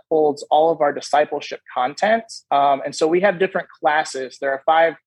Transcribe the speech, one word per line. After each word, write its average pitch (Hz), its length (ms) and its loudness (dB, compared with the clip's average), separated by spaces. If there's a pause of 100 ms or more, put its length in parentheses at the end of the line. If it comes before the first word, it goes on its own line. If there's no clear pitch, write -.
(100)
holds 151 400 0
all 160 220 4
of 151 80 -6
our 143 120 2
discipleship 147 680 -4 (120)
content. 190 520 -2 (260)
Um, 139 340 2
and 143 100 -8
so 165 120 0
we 170 140 2
have 190 180 2
different 185 300 -4
classes. 151 720 -4
There 139 100 -2
are 135 160 -4
five 160 280 4 (120)